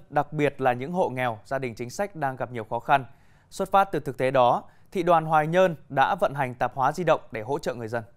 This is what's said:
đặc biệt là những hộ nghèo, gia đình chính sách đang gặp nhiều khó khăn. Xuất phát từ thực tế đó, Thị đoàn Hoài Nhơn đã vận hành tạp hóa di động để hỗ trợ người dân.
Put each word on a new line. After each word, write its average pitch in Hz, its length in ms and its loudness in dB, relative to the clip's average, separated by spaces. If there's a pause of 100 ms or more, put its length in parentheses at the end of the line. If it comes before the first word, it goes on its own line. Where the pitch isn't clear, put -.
(100)
đặc 147 220 -2
biệt 147 280 0
là 131 120 2
những 127 200 -4
hộ 180 160 0
nghèo, 123 360 -4
gia 135 140 -6
đình 127 160 -6
chính 120 160 -10
sách 202 260 -6
đang 135 200 -4
gặp 123 160 -8
nhiều 113 120 -6
khó 117 140 -6
khăn. 139 260 2 (460)
Xuất 190 200 -6
phát 196 220 4
từ 151 80 -2
thực 135 180 -8
tế 131 120 2
đó, 135 340 4 (280)
Thị 185 100 -4
đoàn 165 220 4
Hoài 156 220 2
Nhơn 175 300 2 (120)
đã 135 260 2
vận 180 200 -2
hành 131 200 -4
tạp 123 200 -2
hóa 135 180 2
di 180 120 -4
động 156 160 4 (120)
để 113 100 -6
hỗ 135 160 -4
trợ 151 160 -6
người 117 140 -8
dân. 113 140 -4 (140)